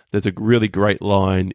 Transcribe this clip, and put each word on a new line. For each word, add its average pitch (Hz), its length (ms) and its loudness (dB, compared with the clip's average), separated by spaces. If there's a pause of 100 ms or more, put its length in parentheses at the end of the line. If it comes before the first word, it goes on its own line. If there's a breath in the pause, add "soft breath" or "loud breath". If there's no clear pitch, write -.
(120)
there's 101 160 -2
a 95 80 -2
really 110 320 2
great 101 340 0
line 95 540 0